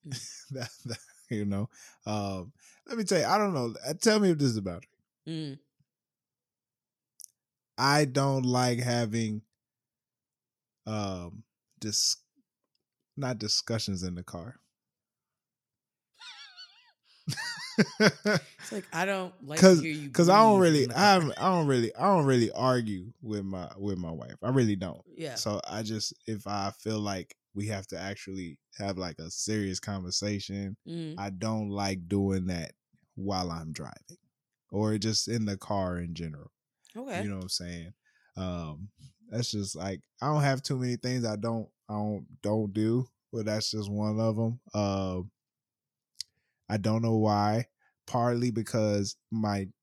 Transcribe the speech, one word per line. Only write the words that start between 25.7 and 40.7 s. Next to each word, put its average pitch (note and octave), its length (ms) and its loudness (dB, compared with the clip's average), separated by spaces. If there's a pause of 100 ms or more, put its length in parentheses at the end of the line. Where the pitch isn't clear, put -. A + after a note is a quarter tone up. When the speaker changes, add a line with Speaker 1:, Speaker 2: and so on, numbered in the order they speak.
Speaker 2:
just, G#2+ 320 -6 (120)
if A2 200 -6
I G2+ 260 -4
feel A2 280 -6
like G2 360 -6 (180)
we G2+ 140 -6
have G2 200 -6
to F2+ 100 -10
actually F#2+ 600 -10 (200)
have, G2 200 -4
like, F2 220 -6
a D#2+ 100 -12
serious G2+ 500 -2
conversation, G2 960 -6 (100)
Speaker 1:
Mm. D#3+ 300 -8
Speaker 2:
I G2+ 140 -6
don't A2 400 -4
like G2 380 -4
doing G2 380 2
that F2 260 -6 (420)
while F#2+ 380 -4
I'm D#2+ 200 -10
driving - 460 -16 (520)
or G#2+ 280 0
just G#2+ 300 -2
in A2+ 160 0
the G2+ 120 -2
car F#2+ 420 -2
in E2+ 160 -6
general. D#2 360 -10 (460)
Speaker 1:
Okay. B3 180 -10
Speaker 2:
You F3 160 -4
know G2 60 -6
what F#2 80 -8
I'm F#2 60 -10
saying? F2 440 -8 (420)
Um, F2+ 520 -6 (420)
that's A#2+ 220 -4
just G2+ 240 -6
like, F#2 240 -6 (220)
I B2 100 -4
don't D3+ 100 2
have C#3 200 0
too C#3 160 -6